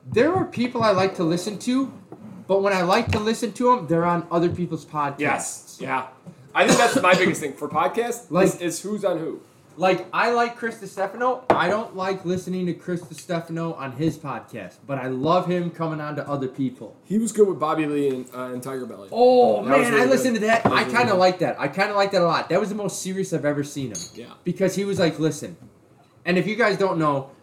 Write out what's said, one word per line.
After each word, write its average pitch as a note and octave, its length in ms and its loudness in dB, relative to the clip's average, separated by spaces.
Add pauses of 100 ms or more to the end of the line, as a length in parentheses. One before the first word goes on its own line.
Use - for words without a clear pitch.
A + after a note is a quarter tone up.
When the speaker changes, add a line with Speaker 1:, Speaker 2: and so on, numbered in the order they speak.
(100)
Speaker 1:
There B3 240 4
are F#4 100 2
people A#3+ 380 -2
I A3 80 4
like F#3+ 260 2
to F#3 80 0
listen F3 360 -2
to, B3+ 320 0 (540)
but G3 160 2
when G3+ 100 2
I F#3 100 2
like G3+ 300 2
to A3+ 60 0
listen A3 360 -2
to B3 180 4
'em, G#3 160 2
they're E3 180 2
on E3+ 240 0
other E3+ 200 2
people's D#3+ 340 -6
podcasts. C#3+ 340 -6
Speaker 2:
Yes. - 640 -6
Yeah. C3 260 -4 (480)
I F3+ 120 4
think B3 120 6
that's A#3+ 240 4
my F3+ 120 6
biggest E3 260 2
thing C#3+ 120 -6
for D3 160 -8
podcasts F3+ 640 -2
Speaker 1:
Like F3 160 4
Speaker 2:
is, - 140 0
is E3+ 220 -4
who's G3+ 220 -6
on F3 140 0
who. D#3 220 -8 (360)
Speaker 1:
Like, F3+ 360 2
I G#3 200 0
like A#3 240 0
Chris A3+ 240 -8 (100)
Stefano. A#3+ 600 -2
I E3 180 2
don't A3 260 -2
like F#3+ 300 -4
listening F#3 420 -4
to E3+ 80 -2
Chris F3 260 -8 (120)
Stefano E3 600 -6
on C3+ 180 -10
his D3 260 -2
podcast, A#2 600 -12 (100)
but C3+ 100 -4
I B2+ 80 -6
love C#3+ 400 2
him F3 240 -2
coming D#3 300 -6
on D3+ 160 -8
to C#3 120 -8
other C3+ 200 -4
people. B2 560 -6
Speaker 2:
He F#3 120 -2
was A3 140 0
good G#3 160 6
with E3 140 -2
Bobby D#3 260 0
Lee C#3+ 220 0
and, B2+ 260 -4
uh, B2+ 200 -8
and B2+ 60 -8
Tiger C3 260 -8
Belly. G2+ 260 -16
Speaker 1:
Oh, A#3+ 520 6
Speaker 2:
That C4+ 140 6
was B3+ 60 6
Speaker 1:
man, A#3+ 80 0
Speaker 2:
really A3 100 6
Speaker 1:
I - 40 6
Speaker 2:
good. C4 40 4
Speaker 1:
listened B3+ 240 4
to G#3+ 60 0
that. A3+ 240 2
Speaker 2:
That - 80 4
was G3+ 80 4
Speaker 1:
I - 20 0
Speaker 2:
really A3 140 -2
Speaker 1:
kinda A3+ 160 4
Speaker 2:
good. F#3 80 4
Speaker 1:
like F#3 200 4
that. B2+ 200 -2
I C#3 80 -2
kinda G#3 260 -2
like G3 160 2
that F3+ 120 4
a E3+ 40 4
lot. D3 220 0
That E3+ 100 2
was G#3 120 -2
the G#3 40 -6
most G3+ 280 -6
serious F#3+ 300 -4
I've D3 120 -2
ever D3 180 0
seen C#3 300 -6
him. G2 60 -6 (180)
Speaker 2:
Yeah. A#2 80 -14 (180)
Speaker 1:
Because F3+ 320 0
he G3 100 0
was G3 140 -2
like, D#3+ 220 0
"Listen." C#3+ 360 -4 (680)
And F3+ 140 2
if E3+ 100 0
you G#3+ 80 -2
guys G#3 200 2
don't F3+ 220 0
know C#3+ 320 0 (120)